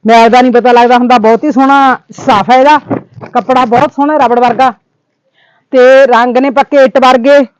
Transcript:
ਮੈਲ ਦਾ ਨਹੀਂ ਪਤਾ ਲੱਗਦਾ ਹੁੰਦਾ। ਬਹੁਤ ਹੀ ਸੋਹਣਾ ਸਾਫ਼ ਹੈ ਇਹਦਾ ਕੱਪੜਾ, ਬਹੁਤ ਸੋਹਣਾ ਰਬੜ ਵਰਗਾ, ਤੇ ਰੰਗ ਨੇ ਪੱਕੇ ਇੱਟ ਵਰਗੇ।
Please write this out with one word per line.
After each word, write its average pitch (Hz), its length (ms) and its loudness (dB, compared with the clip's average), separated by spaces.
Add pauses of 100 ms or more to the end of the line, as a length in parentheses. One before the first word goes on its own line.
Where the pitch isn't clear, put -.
ਮੈਲ 226 240 4
ਦਾ 208 120 2
ਨਹੀਂ 254 100 0
ਪਤਾ 240 200 0
ਲੱਗਦਾ 240 260 2
ਹੁੰਦਾ। 247 200 0
ਬਹੁਤ 220 260 0
ਹੀ 302 80 -4
ਸੋਹਣਾ 269 460 0 (180)
ਸਾਫ਼ 208 340 -4
ਹੈ 254 100 2
ਇਹਦਾ 285 180 2 (560)
ਕੱਪੜਾ, 254 320 -4
ਬਹੁਤ 240 280 -4
ਸੋਹਣਾ 285 240 -4
ਰਬੜ 240 220 -2
ਵਰਗਾ, 247 300 0 (1040)
ਤੇ 262 340 4
ਰੰਗ 240 300 -2
ਨੇ 269 140 -2
ਪੱਕੇ 269 320 0
ਇੱਟ 262 160 -2
ਵਰਗੇ। 262 380 2 (220)